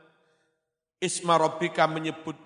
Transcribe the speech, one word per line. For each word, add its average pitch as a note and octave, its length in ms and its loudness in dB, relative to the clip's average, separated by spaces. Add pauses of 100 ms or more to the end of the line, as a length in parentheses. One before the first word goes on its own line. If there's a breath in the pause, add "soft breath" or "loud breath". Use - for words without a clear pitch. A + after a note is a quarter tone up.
(1040)
isma F3 320 2
rabbika, D#3+ 480 2
menyebut D#3 640 -4